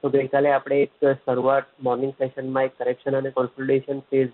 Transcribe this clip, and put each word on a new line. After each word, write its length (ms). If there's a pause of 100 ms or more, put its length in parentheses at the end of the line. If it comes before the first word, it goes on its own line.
તો 60
ગઈકાલે 420
આપણે 320
એક 300
શરૂઆત 520 (180)
morning 300
સેશનમાં 520
એક 140
correction 380
અને 140
consolidation 680
phase 340